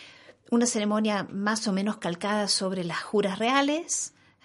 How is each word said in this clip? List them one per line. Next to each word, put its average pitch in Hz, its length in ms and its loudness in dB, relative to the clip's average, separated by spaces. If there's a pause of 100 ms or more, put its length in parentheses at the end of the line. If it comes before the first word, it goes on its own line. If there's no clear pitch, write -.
(500)
una 240 160 4
ceremonia 208 640 0
más 208 360 -2
o 196 60 2
menos 208 240 0
calcada 202 500 -2
sobre 190 360 0
las 170 200 -4
juras 196 340 0
reales, 277 800 0 (300)